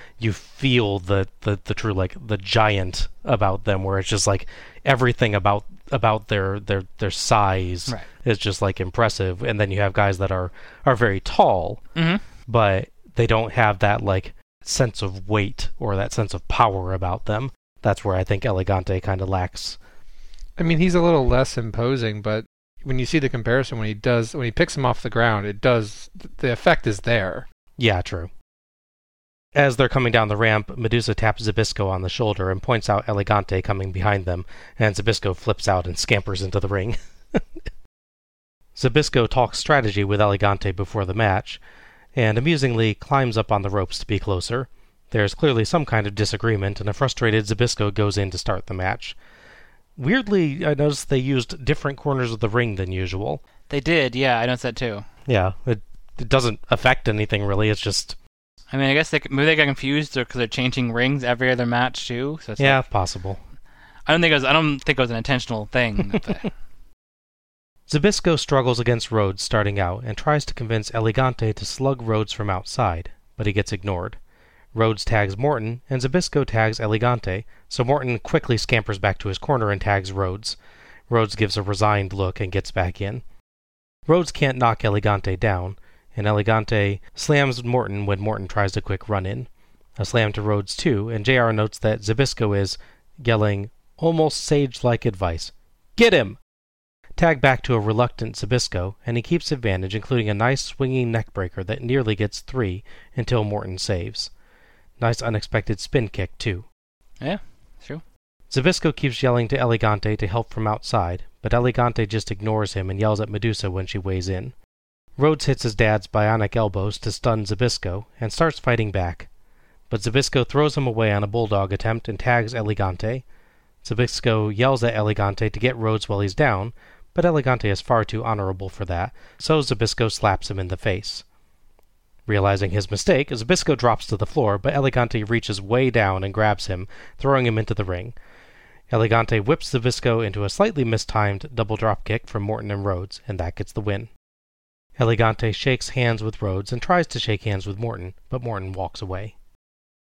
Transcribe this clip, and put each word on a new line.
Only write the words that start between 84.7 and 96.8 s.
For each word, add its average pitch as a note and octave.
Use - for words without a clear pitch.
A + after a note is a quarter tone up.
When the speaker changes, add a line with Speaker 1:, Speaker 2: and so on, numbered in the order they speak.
Speaker 1:
Elegante G2+
down, F#2+
and G#2
Elegante G#2
slams C3+
Morton G#2+
when G2
Morton G2+
tries G2+
a G#2
quick -
run-in. G#2
A G2+
slam A2
to G#2+
Rhodes G#2
too, A2+
and A2
J C3
R A#2
notes G#2+
that A2
Zbyszko G#2+
is G2
yelling G#2
almost D#3+
sage-like B2+
advice. F#2
"Get A#3
him!" A2+